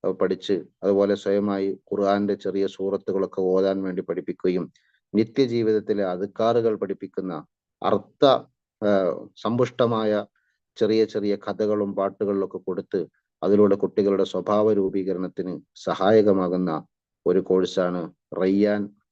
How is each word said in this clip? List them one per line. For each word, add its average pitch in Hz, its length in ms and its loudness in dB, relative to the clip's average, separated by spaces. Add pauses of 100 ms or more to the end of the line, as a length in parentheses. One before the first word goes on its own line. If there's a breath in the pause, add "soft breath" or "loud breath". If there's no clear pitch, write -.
ഏ, 95 40 0
പഠിച്ച് 92 520 -2 (200)
അതുപോലെ 101 320 2
സ്വയമായി 98 580 -2
ഖുർആന്റെ 101 600 0
ചെറിയ 98 340 -4
സൂറത്തുകളൊക്കെ 95 760 -4
ഓതാൻ 95 420 0
വേണ്ടി 92 180 -4
പഠിപ്പിക്കുകയും 90 720 -4 (420)
നിത്യജീവിതത്തിലെ 110 880 0
അദ്കാറുകൾ 110 720 0
പഠിപ്പിക്കുന്ന 92 680 -8 (380)
അർത്ഥ, 101 420 0 (600)
ആ, 95 480 0
സമ്പുഷ്ടമായ 113 920 0 (500)
ചെറിയ 110 300 2
ചെറിയ 104 300 -2
കഥകളും 101 600 -2
പാട്ടുകളിലൊക്കെ 98 640 -2
കൊടുത്ത് 92 500 -6 (360)
അതിലൂടെ 101 320 6
കുട്ടികളുടെ 98 480 0
സ്വഭാവ 104 500 0
രൂപീകരണത്തിന് 92 880 -4 (160)
സഹായകമാകുന്ന 92 1120 2 (420)
ഒരു 90 120 4
കോഴ്സാണ് 90 760 0 (280)
റയ്യാൻ 101 480 2 (220)